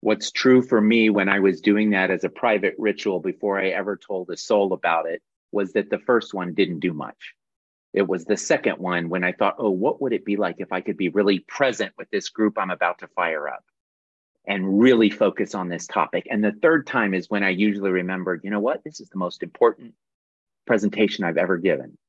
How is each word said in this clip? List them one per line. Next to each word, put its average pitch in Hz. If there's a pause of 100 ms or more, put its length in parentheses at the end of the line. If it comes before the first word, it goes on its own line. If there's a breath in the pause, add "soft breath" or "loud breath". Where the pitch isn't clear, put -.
What's 107
true 127
for 123
me 110
when 98
I 98
was 95
doing 107
that 95
as 92
a 92
private 104
ritual 104
before 98
I 95
ever 95
told 92
a 85
soul 101
about 82
it 82 (300)
was 101
that 104
the 104
first -
one 90
didn't 85
do 82
much. 65 (580)
It 98
was 90
the 101
second 117
one 87
when 90
I 90
thought, -
"Oh, 110
what 101
would 131
it 95
be 101
like 90
if 95
I 92
could 95
be 90
really 98
present 113
with 98
this 101
group 107
I'm 95
about 87
to 90
fire 80
up 60 (800)
and 95
really 113
focus 98
on 92
this 85
topic?" -
And 107
the 104
third 160
time 104
is 90
when 101
I 98
usually 98
remember, 90
"You 98
know 104
what? 123
This 156
is 110
the -
most 90
important 117 (680)
presentation 104
I've 85
ever 90
given. 82 (120)